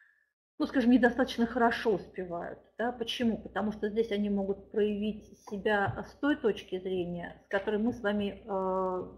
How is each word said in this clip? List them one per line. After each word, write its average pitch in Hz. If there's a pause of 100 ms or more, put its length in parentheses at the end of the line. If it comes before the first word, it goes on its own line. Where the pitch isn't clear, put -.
(580)
ну, 302
скажем, 240
недостаточно 240
хорошо 233
успевают. 175 (200)
Да? 240
Почему? 233
Потому 208
что 208
здесь 220
они 208
могут 196
проявить 208 (120)
себя 202
с -
той 294
точки 190
зрения, 175
с -
которой 208
мы 233
с -
вами, 208
э, 185 (140)